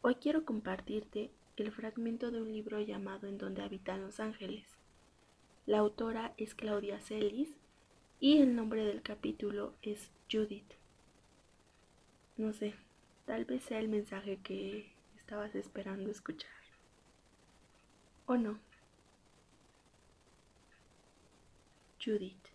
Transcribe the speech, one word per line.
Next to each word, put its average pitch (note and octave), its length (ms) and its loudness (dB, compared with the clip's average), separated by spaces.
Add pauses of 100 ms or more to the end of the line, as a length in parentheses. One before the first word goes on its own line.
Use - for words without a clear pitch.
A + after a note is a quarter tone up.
Hoy B3 200 6
quiero D#4 240 4
compartirte G#3+ 840 -4 (240)
el G#3+ 160 -2
fragmento A3+ 580 -4
de A3+ 140 -2
un A3 100 -4
libro G#3+ 260 -4
llamado G3+ 460 -4
En G3 140 -6
donde G3 240 -4
habitan F#3+ 400 -6
los G3+ 160 -10
ángeles. G#3+ 480 -6 (1000)
La G#3+ 140 6
autora A3+ 580 2
es A3 160 -4
Claudia G3+ 460 -2
Celis G#3+ 500 0 (720)
y C#4+ 180 10
el B3+ 180 10
nombre A3 300 2
del G#3 160 0
capítulo G#3 800 -2
es G#3+ 300 -6 (200)
Judith. G#3+ 400 0 (1600)
No A3 180 0
sé, G#3 220 -4 (500)
tal A3+ 200 -2
vez B3+ 180 -2
sea A3 160 -4
el A3 100 0
mensaje G3+ 540 -2
que G3 500 -6 (240)
estabas G#3 380 -8
esperando G3 560 -4
escuchar. - 400 -8 (1800)
¿O B3 100 4
no? G#3+ 220 0 (3500)
Judith. G#3 560 0